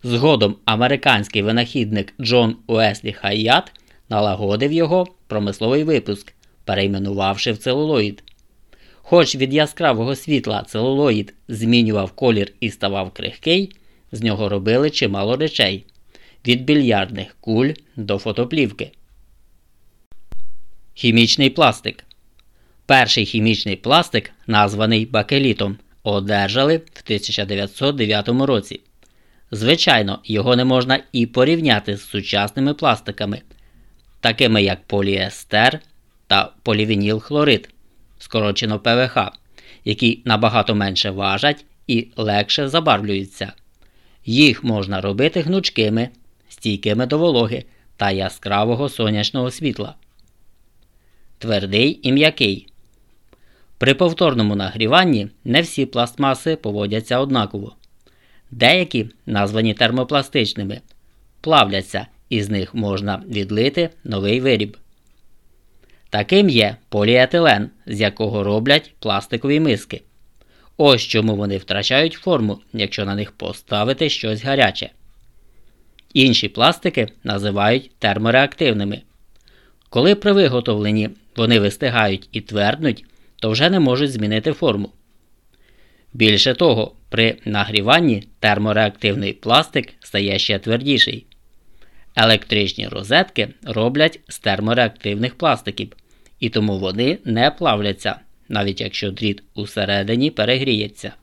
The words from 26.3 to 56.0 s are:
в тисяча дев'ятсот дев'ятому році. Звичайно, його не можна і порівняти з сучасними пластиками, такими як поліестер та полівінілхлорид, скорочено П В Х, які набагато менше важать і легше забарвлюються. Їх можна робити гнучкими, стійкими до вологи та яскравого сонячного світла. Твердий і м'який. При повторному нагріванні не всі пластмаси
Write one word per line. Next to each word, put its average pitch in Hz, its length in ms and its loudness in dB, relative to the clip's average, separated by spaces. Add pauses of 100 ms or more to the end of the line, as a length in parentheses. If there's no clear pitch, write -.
в - 100 -20
тисяча 104 420 -4
дев'ятсот 101 520 -4
дев'ятому 117 500 0
році. 104 340 -2 (720)
Звичайно, 113 720 0
його 117 320 0
не 123 80 2
можна 131 360 2 (120)
і 117 140 0
порівняти 127 680 2
з - 120 -18
сучасними 107 640 -2
пластиками, 107 680 -4 (800)
такими 113 420 2
як 95 240 -2
поліестер 101 960 0 (460)
та 98 260 0 (100)
полівінілхлорид, 110 1040 0 (500)
скорочено 107 600 -4
П 117 160 0
В 123 140 2
Х, 98 240 -2 (520)
які 113 400 0
набагато 110 500 2
менше 98 360 -2
важать 98 540 -2 (220)
і 117 300 -2
легше 107 520 -2
забарвлюються. 104 840 -2 (720)
Їх 127 400 4
можна 98 360 -2
робити 113 400 0
гнучкими, 123 680 -2 (400)
стійкими 107 580 -4
до 147 120 -2
вологи 123 460 0 (320)
та 101 140 0
яскравого 104 800 -2
сонячного 113 600 -2
світла. 123 440 -6 (1400)
Твердий 107 640 0
і 127 100 0
м'який. 135 540 0 (1120)
При 131 160 2
повторному 147 600 2
нагріванні 110 720 2 (160)
не 127 160 2
всі 143 260 -4
пластмаси 135 720 -2